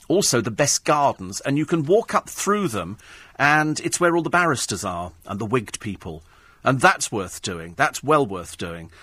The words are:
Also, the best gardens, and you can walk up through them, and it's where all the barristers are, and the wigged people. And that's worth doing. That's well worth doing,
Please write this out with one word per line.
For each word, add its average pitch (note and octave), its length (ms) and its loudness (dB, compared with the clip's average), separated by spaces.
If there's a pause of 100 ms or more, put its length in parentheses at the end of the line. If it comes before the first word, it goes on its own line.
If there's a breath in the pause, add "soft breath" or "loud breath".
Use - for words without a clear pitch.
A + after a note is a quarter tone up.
Also, D#3 320 2
the A2+ 120 -2
best - 340 0
gardens, C3 560 0
and C#3 160 -2
you D3+ 80 0
can E3 180 0
walk F#3+ 300 2
up - 160 0
through G3+ 380 0
them, G2+ 320 -6 (400 loud breath)
and D3+ 400 2
it's - 200 -4
where E3+ 160 4
all E3+ 60 2
the D#3 80 -4
barristers D3 560 0
are, F2+ 280 -6 (120)
and G2+ 140 -6
the A2+ 60 -4
wigged A2 340 -2
people. F2 420 -10 (420 soft breath)
And C3 160 2
that's F#3 320 2
worth F#2+ 300 -6
doing. E2+ 340 -6
That's - 280 -2
well C#3+ 220 4
worth F#2 320 -10
doing, E2+ 340 -10 (120 loud breath)